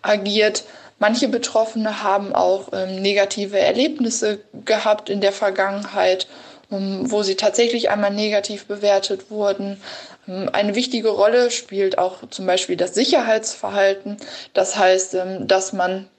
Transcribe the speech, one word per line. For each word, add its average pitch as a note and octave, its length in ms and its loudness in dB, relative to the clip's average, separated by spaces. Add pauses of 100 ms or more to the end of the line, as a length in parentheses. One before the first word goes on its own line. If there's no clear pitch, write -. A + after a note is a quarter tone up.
agiert. G#3 600 0 (360)
Manche A#3 280 2
Betroffene A3 760 -2
haben G3+ 300 0
auch, F#3 400 2
ähm, F#3+ 280 -4
negative G3 580 0
Erlebnisse A3+ 800 0 (240)
gehabt G#3+ 460 0
in G3+ 120 -2
der G3 120 4
Vergangenheit, G3 920 0 (440)
ähm, G3 400 -4
wo G#3 120 2
sie F#3+ 120 0
tatsächlich A#3 540 2
einmal G3+ 240 0
negativ G#3 520 -2
bewertet G3+ 640 0
wurden. G3 520 -2 (460)
Ähm, F#3+ 260 -6
eine G#3 200 0
wichtige A#3 360 -2
Rolle A3+ 420 4
spielt F#3+ 460 -2
auch F#3 220 -2 (100)
zum F#3+ 160 -10
Beispiel F#3 320 0
das F3+ 180 -2
Sicherheitsverhalten. G#3 1200 0 (380)
Das F#3+ 240 0
heißt, F#3+ 380 4
ähm, F#3 340 -4
dass F#3+ 240 2
man F#3+ 340 -2 (120)